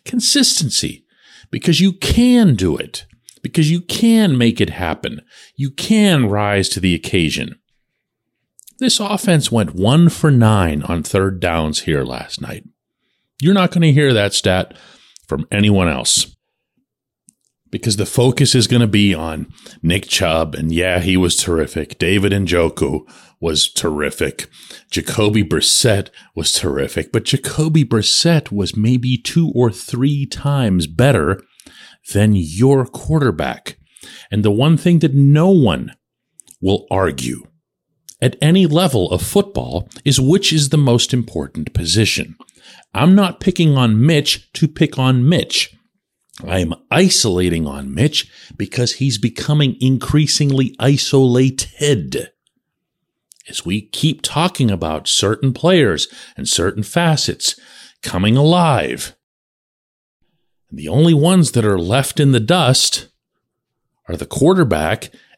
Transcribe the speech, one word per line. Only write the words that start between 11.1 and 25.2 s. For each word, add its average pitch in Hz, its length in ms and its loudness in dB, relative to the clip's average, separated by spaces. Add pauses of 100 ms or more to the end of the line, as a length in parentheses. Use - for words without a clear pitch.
downs 82 400 -2
here 71 240 -2
last 62 360 -12
night. - 240 -14 (760)
You're 165 140 2
not 185 180 2
gonna 165 220 2
hear 139 220 4
that 101 180 0
stat 92 420 -2 (540)
from 78 220 -6
anyone 104 380 2
else. - 460 -4 (1400)
Because 110 260 -4
the 101 100 -2
focus 127 480 2
is 117 120 2
gonna 120 200 2
be 101 280 2
on 80 380 -8 (300)
Nick 85 260 -2
Chubb, 80 460 -2
and 78 180 -4
yeah, 90 280 0
he 90 180 2
was 87 180 2
terrific. 80 640 -4
David 98 340 0
Njoku 82 680 -2 (380)
was 80 300 -2
terrific. 73 760 -6 (440)
Jacoby 104 520 0